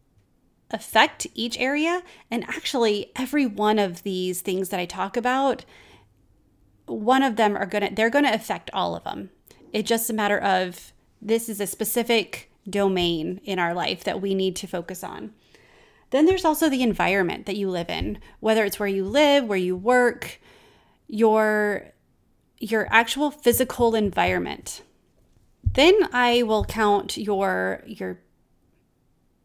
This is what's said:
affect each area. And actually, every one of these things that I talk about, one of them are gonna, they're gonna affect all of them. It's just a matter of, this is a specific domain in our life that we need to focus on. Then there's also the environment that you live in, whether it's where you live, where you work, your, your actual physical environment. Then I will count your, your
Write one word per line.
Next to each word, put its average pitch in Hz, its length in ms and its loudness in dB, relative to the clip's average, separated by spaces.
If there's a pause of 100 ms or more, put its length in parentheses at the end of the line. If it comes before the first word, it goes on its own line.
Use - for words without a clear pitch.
(720)
affect - 640 0
each 233 240 -6
area. 302 420 -2 (300)
And 233 140 -2
actually, 226 680 -2
every 262 300 0
one 208 320 2
of 190 260 -2
these 185 380 -4
things 185 280 -2
that 196 100 -4
I 180 60 -4
talk 190 320 -8
about, 254 480 0 (1200)
one 240 380 0
of 247 120 0
them 214 200 2
are 202 100 -4
gonna, 202 280 -4
they're 220 160 0
gonna 277 240 2
affect - 400 -6
all 175 220 -4
of 170 80 -12
them. 196 260 -10 (440)
It's 214 140 -4
just 226 220 0
a 240 40 -4
matter 208 260 0
of, 185 540 -2 (280)
this 226 280 -2
is 202 100 -8
a 202 80 -4
specific - 840 -2 (180)
domain 180 760 0
in 185 160 -4
our 170 140 0
life 170 320 -6
that 190 160 -4
we 196 120 -2
need 190 240 -2
to 196 100 -10
focus 180 360 -10
on. 214 300 -14 (800)
Then 294 140 4
there's 370 200 4
also 311 240 2
the 262 140 2
environment 180 640 0
that 202 100 -4
you 196 120 -2
live 175 200 -4
in, 175 300 -6 (200)
whether 220 240 2
it's 202 160 -4
where 208 80 -2
you 196 160 -2
live, 285 420 4
where 202 120 -2
you 185 180 0
work, 240 640 2 (680)
your, 214 840 2 (680)
your 220 300 -2
actual 233 400 2
physical 240 640 0
environment. 185 880 -2 (920)
Then 359 380 6
I 240 320 4
will 214 200 2
count 208 540 0
your, 190 680 -2
your 92 360 -10 (1200)